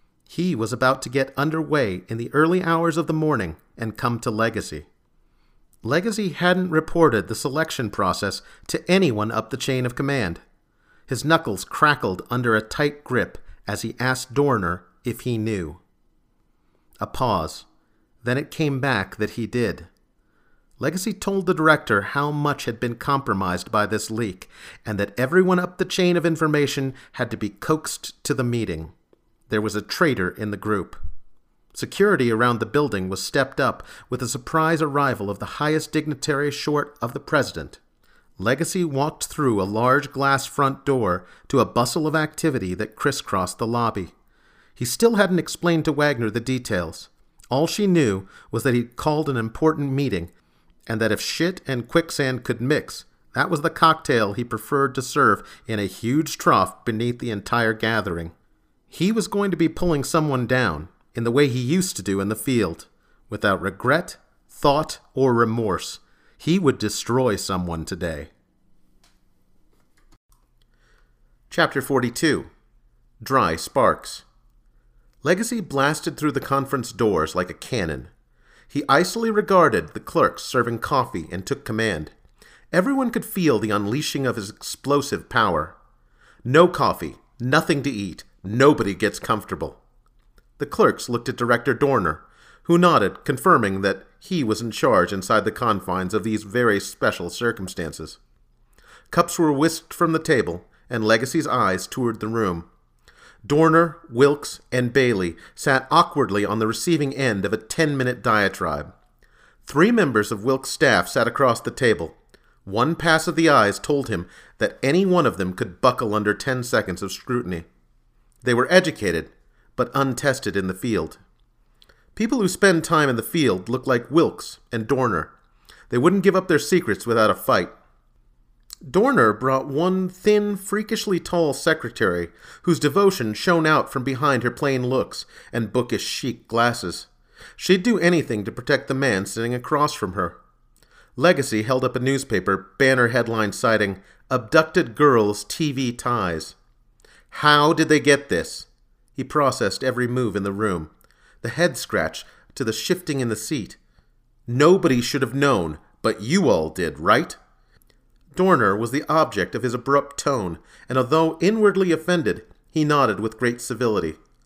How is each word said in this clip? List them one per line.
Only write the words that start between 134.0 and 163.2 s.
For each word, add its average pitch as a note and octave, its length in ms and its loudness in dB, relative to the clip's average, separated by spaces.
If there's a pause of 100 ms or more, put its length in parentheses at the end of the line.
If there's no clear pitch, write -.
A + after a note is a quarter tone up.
behind C3 380 0
her B2 80 0
plain C3 360 -2
looks B2+ 380 -2 (300)
and A#2 180 -4
bookish B2 320 -2
chic - 440 -6
glasses. A#2 580 -2 (500)
She'd F#3 260 2
do A3 160 2
anything C#3+ 460 2
to A2 80 -10
protect - 360 -2
the C#3 60 -2
man B2 300 0
sitting A#2 300 -4
across C#3+ 400 -2
from F#2 180 -6
her. F#2 240 -4 (800)
Legacy C3+ 460 2
held B2+ 200 0
up B2+ 140 -2
a - 40 -2
newspaper, A2+ 800 -2
banner C3 300 4
headline A2+ 440 0
citing, G#2 500 0 (260)
"Abducted C3 640 2
Girls' A2+ 500 4
T D3+ 280 -4
V B2+ 200 -4
Ties." G2+ 640 -4 (840)
"How D3 320 6
did D#3 160 2
they D3+ 120 6
get C#3 280 2
this?" - 380 -4 (480)
He C3 100 -8
processed B2+ 580 0
every B2 260 0
move A#2+ 280 -2
in G2 60 -2
the G2 100 -2
room, G2 380 -2 (500)
the A#2 80 -6
head D#3 300 -2
scratch - 480 -4 (280)
to C3 100 -6
the A2 80 -2
shifting D3+ 480 -4
in A#2+ 100 -2
the G#2 60 -2
seat. - 420 -8 (680)
"Nobody C#3+ 540 4
should C3 220 -2
have A#2+ 120 -4
known, A2+ 440 2 (240)
but - 180 0
you C#3 300 2
all D#2+ 180 2
did, D#2+ 300 -4
right?" G2 360 2 (1040)
Dorner C#3 400 4
was A2+ 140 -4
the C#3 180 -2
object D3 460 0
of A2+ 80 -4
his A#2+ 120 -2
abrupt C#3 440 0
tone, G#2 400 -2 (300)
and B2+ 100 0
although D#3+ 420 2
inwardly G3 520 4
offended, D#3 520 0 (240)
he D#3 160 -2
nodded C3+ 360 2